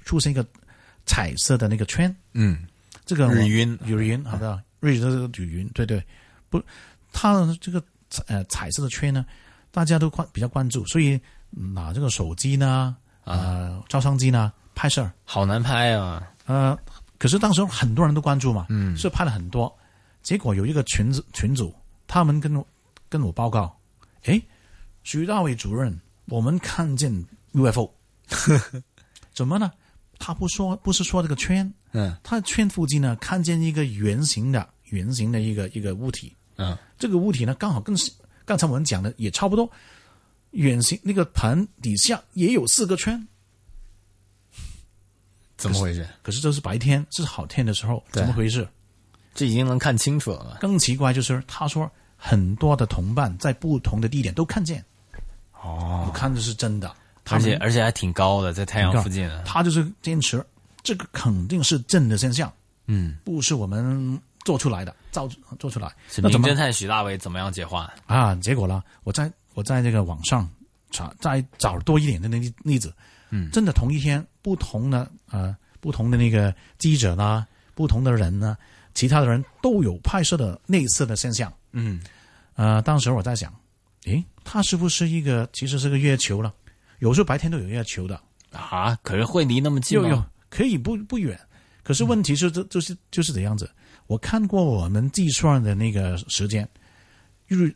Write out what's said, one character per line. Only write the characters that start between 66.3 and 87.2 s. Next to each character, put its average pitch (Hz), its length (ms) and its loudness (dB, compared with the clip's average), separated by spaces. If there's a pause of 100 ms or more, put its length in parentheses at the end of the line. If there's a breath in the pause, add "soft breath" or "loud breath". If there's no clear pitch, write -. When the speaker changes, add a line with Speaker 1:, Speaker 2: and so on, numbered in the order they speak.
Speaker 1:
怎 113 100 6
么 127 80 6
Speaker 2:
名 143 80 4
侦 - 20 2
探 139 140 2
许 101 160 -2
大 107 140 2
为 98 160 -4
怎 92 120 -10
么 90 80 -6
样 95 140 -4
解 87 140 -6
话？ 85 260 -6 (140)
Speaker 1:
啊， 117 300 6
结 98 200 0
果 101 100 0
呢， 92 160 -2 (220 soft breath)
我 101 80 -4
在， 151 180 -2 (220)
我 - 100 -6
在 127 200 0
这 120 100 2
个 104 120 2
网 80 200 -6
上 101 240 0 (420)
查， 87 300 -10
再 135 240 0 (140)
找 90 220 0
多 156 180 2
一 151 80 2
点 104 160 -2
的 107 60 -4
那 117 100 -2 (260)
例 143 140 2
子。 80 160 -6 (340 soft breath)
Speaker 2:
嗯。 90 220 -4
Speaker 1:
真 220 120 2
的 185 100 2
同 127 200 2
一 151 60 0
天， 143 280 -2 (140)
不 190 160 -2
同 123 340 -4
的， 127 160 0 (240)
呃， 95 240 -4 (260 soft breath)
不 151 120 -6
同 113 180 0
的 123 60 4
那 120 140 4
个 104 220 4 (260 loud breath)
记 156 180 4
者 104 180 2
呢， 107 320 0 (280 soft breath)
不 160 120 0
同 127 160 2
的 127 140 2
人 95 200 2
呢， 107 200 -2 (380 soft breath)
其 - 120 0
他 147 140 4
的 135 60 4
人 120 180 2 (160)
都 220 220 2
有 90 160 0
拍 185 260 0
摄 - 100 0
的 104 300 -2
类 180 220 2
似 - 180 0
的 113 100 -2
现 120 160 -4
象。 110 220 -4 (200)
Speaker 2:
嗯。 110 280 -4 (540 loud breath)
Speaker 1:
呃， 110 260 4
当 151 180 2
时 120 120 2
我 120 120 0
在 120 140 -2
想， - 180 -8 (520)
诶， 147 180 0 (200)
它 208 180 -2
是 185 160 0
不 175 100 2
是 165 220 0
一 165 100 0
个， 123 320 0
其 - 140 -6
实 139 120 -2
是 139 120 0
个 139 80 2
月 139 180 4
球 104 260 0
呢？ 107 80 -2 (500 soft breath)
有 123 140 4
时 180 60 6